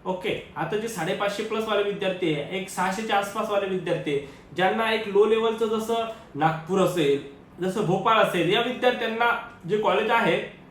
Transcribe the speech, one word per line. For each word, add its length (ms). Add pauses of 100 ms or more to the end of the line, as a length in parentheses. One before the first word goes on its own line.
ओके, 520
आता 200
जे 120
साडेपाचशे 540
plus 260
वाले 140
विद्यार्थी 520
आहे, 240
एक 100
सहाशेच्या 480
आसपास 340
वाले 160
विद्यार्थी 440
आहे, 180 (280)
ज्यांना 360
एक 160
लो 160
लेवलचं 420
जसं 280 (400)
नागपूर 460
असेल, 540 (260)
जसं 260
भोपाळ 300
असेल, 360
या 80
विद्यार्थ्यांना 920 (180)
जे 100
कॉलेज 320
आहे 300 (300)